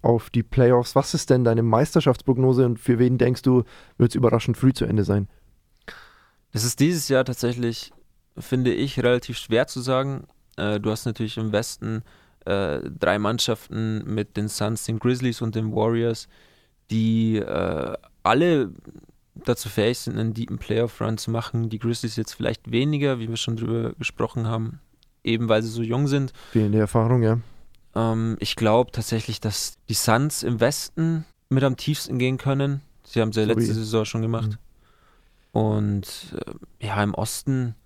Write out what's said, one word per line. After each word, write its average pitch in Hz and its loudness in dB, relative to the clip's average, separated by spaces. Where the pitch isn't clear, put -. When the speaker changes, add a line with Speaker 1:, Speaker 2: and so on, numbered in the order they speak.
Speaker 1:
auf 117 2
die 120 0
Playoffs. 123 4
Was - 2
ist - -2
denn 127 4
deine 117 4
Meisterschaftsprognose 127 4
und 120 0
für 120 2
wen 127 4
denkst 123 0
du, 127 4
wird's 120 4
überraschend 117 2
früh 131 6
zu - -4
Ende 104 2
sein? 98 0
Speaker 2:
Das 107 -4
ist 120 -2
dieses 160 2
Jahr 131 4
tatsächlich, 120 -4
finde 127 0
ich, 135 -2
relativ 123 0
schwer 117 2
zu - -10
sagen. 131 -2
Äh, 104 -2
du 107 -2
hast 110 -4
natürlich 110 -4
im 110 -2
Westen, 110 -4
äh, 90 -2
drei - 0
Mannschaften 110 -2
mit 107 -4
den 104 -2
Suns, - -4
den 113 -2
Grizzlies 123 0
und 113 -2
den 110 -2
Warriors, 113 0
die, 113 4
äh, 87 -2
alle 139 2
dazu - -2
fähig 110 0
sind, - -6
einen 113 -2
deepen 113 -6
Playoff-Run 110 -2
zu - -6
machen. 113 -2
Die 110 -6
Grizzlies 117 -4
jetzt 113 -4
vielleicht - -6
weniger, 139 0
wie 110 -6
wir 117 -4
schon 113 -4
drüber 117 -2
gesprochen 117 -4
haben, 113 -6
eben 113 0
weil 110 4
sie 113 -4
so 113 -6
jung 120 0
sind. 139 0
Speaker 1:
Fehlende 107 4
Erfahrung, 117 4
ja. 110 4
Speaker 2:
Ähm, 113 0
ich - -4
glaub 113 4
tatsächlich, 113 -4
dass - -6
die 110 -4
Suns 127 0
im 117 -2
Westen 160 0
mit 131 2
am 131 2
tiefsten - -4
gehen 127 0
können. 139 -2
Sie - -2
haben 110 0
sie 110 2
Speaker 1:
So 107 2
Speaker 2:
letzte 113 2
Speaker 1:
wie 107 0
Speaker 2:
Saison 110 0
schon 110 -4
gemacht. 110 -2
Speaker 1:
Mhm. 110 2
Speaker 2:
Und, 107 -2
äh, 110 -10
ja, 101 -2
im 104 0
Osten 123 -4